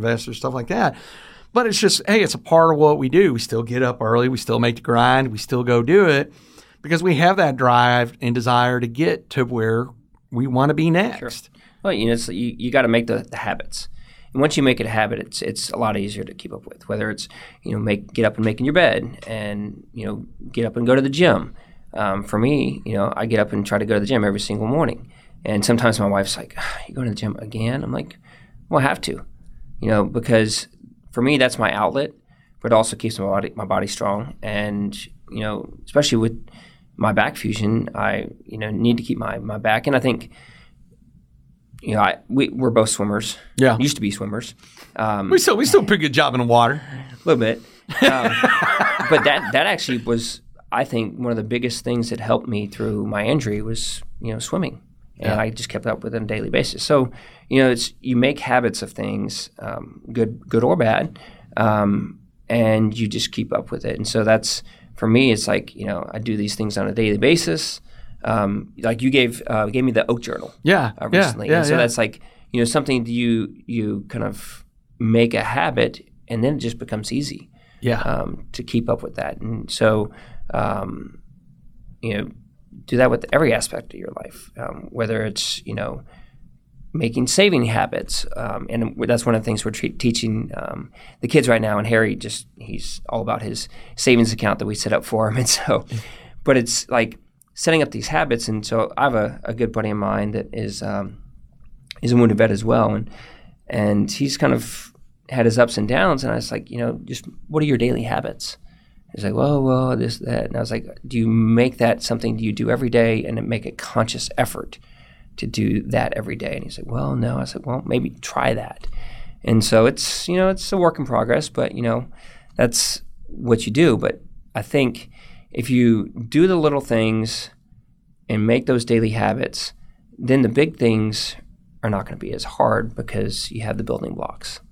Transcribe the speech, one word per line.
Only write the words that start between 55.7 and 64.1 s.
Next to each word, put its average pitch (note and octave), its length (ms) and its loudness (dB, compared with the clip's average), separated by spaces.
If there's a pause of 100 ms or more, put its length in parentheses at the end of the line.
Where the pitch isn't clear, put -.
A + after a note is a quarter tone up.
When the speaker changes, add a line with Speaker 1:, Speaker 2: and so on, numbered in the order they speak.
Speaker 2:
up A2 180 -4
with A2 120 -6
it - 20 -4
on A2 60 -6
a G#2 40 -6
daily G#2+ 220 -4
basis. - 340 -2
So, C3 280 2 (380)
you C3+ 120 6
know, C3 80 6
it's, A#2+ 320 0
you B2+ 140 -2
make C3+ 240 4
habits B2 420 0
of G#2 100 -8
things, G2+ 580 -6 (100)
um, - 420 -12 (100)
good, A2+ 380 -2
good A2+ 140 4
or D3+ 120 4
bad, A2+ 440 0 (380)
um, G#2 640 2 (300)
and A2 480 2
you A2+ 100 0
just A2 240 -4
keep A2+ 220 -4
up - 180 -4
with - 140 -6
it. - 100 -4
And G#2 120 -6
so A2+ 160 0